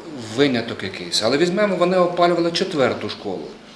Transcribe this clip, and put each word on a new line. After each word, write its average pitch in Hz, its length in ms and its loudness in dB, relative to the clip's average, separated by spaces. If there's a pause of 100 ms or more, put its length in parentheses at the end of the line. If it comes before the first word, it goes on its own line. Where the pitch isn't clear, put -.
(360)
виняток 120 460 0
якийсь, 92 400 -4
але 123 160 2
візьмемо, 185 380 2
вони 175 220 2
опалювали 175 540 2
четверту 120 560 0
школу. 90 360 -8 (320)